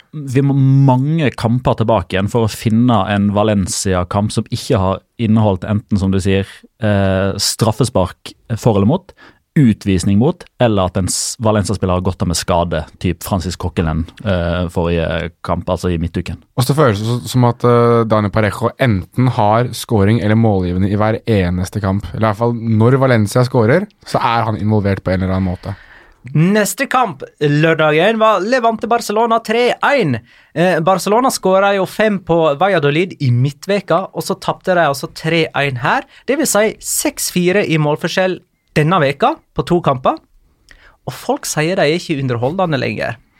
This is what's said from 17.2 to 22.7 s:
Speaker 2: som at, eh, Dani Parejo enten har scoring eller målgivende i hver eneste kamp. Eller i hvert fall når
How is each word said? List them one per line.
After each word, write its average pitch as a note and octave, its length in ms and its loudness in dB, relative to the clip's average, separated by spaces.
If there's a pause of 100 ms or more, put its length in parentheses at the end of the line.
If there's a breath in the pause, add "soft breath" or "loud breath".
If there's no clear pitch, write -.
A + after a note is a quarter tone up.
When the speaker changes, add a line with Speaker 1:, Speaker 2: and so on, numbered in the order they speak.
Speaker 2:
som B2+ 180 0
at, A#2+ 200 -2
eh, A#2+ 400 2
Dani G#2+ 240 0
Parejo A2 400 -2 (100)
enten B2 500 0
har A2+ 440 0
scoring G#2+ 480 2
eller G#2+ 140 2
målgivende F#2+ 560 2
i G#2 40 -2
hver G#2+ 300 0
eneste F#2 560 0
kamp. G2 320 -2
Eller A2 160 0
i - 20 0
hvert G2+ 60 -4
fall A#2+ 160 -2
når A2+ 460 2